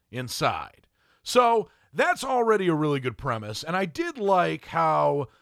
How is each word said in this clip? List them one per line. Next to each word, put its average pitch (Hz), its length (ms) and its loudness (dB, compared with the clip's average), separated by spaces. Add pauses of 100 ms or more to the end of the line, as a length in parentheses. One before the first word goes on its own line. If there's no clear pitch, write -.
(120)
inside. 120 760 -6 (360)
So 233 460 2 (240)
that's 269 320 0
already 226 420 2
a 165 60 4
really 151 260 0
good 123 180 -6
premise, 110 460 -6
and 165 120 -4
I 196 100 -2
did 330 320 -6
like 180 480 2
how 147 640 0 (140)